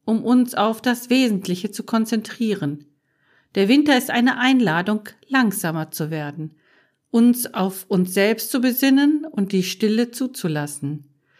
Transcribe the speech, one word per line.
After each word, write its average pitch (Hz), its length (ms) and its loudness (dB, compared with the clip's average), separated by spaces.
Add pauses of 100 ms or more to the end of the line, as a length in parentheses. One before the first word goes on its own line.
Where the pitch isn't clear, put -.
um 220 200 -2
uns 247 300 2
auf 226 260 0
das 240 300 -2
Wesentliche 202 600 0
zu - 140 -10
konzentrieren. 220 1000 -4 (680)
Der 196 140 2
Winter 285 280 4
ist 247 140 -2
eine 247 280 2
Einladung, 214 680 0 (200)
langsamer 185 640 0
zu 156 200 -6
werden, 151 440 -8 (580)
uns 240 400 4
auf 190 360 -4
uns 185 260 0
selbst 214 360 0
zu 262 100 -2
besinnen 277 680 2
und 196 220 -4
die 185 100 2
Stille 220 480 -2
zuzulassen. 151 920 -6 (360)